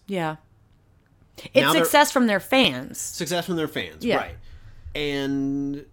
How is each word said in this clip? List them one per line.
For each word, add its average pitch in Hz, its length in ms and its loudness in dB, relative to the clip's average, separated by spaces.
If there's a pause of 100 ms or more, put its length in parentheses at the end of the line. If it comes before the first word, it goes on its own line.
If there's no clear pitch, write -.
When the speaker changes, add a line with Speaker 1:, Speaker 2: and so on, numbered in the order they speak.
Speaker 1:
Yeah. 165 300 -4 (1000)
It's - 180 -2
Speaker 2:
Now 151 180 6
they're 165 100 6
Speaker 1:
success 294 280 6
from 247 160 4
their 202 120 2
fans. 170 600 0
Speaker 2:
Success 170 460 -4
from 180 100 -2
their 160 120 -2
fans, 92 380 -6
Speaker 1:
Yeah. 208 120 2
Speaker 2:
right. 92 180 -6 (600)
And, 139 960 -4